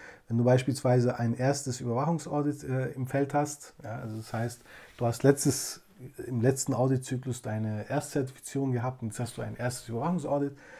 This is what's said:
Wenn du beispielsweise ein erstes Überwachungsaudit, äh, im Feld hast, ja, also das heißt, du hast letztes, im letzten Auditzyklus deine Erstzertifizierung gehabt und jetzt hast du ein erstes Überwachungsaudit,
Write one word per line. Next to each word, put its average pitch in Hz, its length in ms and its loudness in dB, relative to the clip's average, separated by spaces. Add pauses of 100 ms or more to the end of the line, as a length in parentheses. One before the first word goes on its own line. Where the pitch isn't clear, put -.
(280)
Wenn 117 100 0
du 120 60 6
beispielsweise 127 720 4
ein 117 160 2
erstes 131 460 0
Überwachungsaudit, 143 840 0
äh, 131 280 -2
im 131 140 -6
Feld 139 280 0
hast, 147 480 -2
ja, 113 160 -8
also 113 180 -8
das 110 160 -10
heißt, 117 300 -4 (340)
du 123 100 0
hast 117 180 2
letztes, - 580 4 (440)
im 123 140 -2
letzten 131 320 4
Auditzyklus 127 680 0
deine 107 460 -4
Erstzertifizierung 135 840 -2
gehabt 123 300 -2
und 113 60 -2
jetzt - 120 -8
hast - 160 -6
du 123 60 -6
ein 110 140 -8
erstes 123 320 -6
Überwachungsaudit, 143 680 -2 (240)